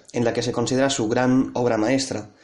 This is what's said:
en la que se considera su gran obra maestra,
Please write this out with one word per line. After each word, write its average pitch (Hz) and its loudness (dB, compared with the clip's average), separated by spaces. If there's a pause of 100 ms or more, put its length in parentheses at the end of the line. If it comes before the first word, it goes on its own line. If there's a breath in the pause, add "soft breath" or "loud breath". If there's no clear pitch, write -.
(120)
en 120 0
la 113 2
que 117 -2
se 120 -2
considera 127 0
su 113 -2
gran 127 2
obra 120 0
maestra, 107 -2 (140)